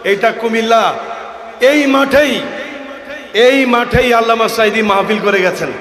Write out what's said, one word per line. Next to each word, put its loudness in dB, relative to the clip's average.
এইটা 0
কুমিল্লা, 0
এই 4
মাঠেই, 2
এই 4
মাঠেই 2
আল্লামা 2
সাঈদী 0
মাহফিল 0
করে 0
গেছেন। -2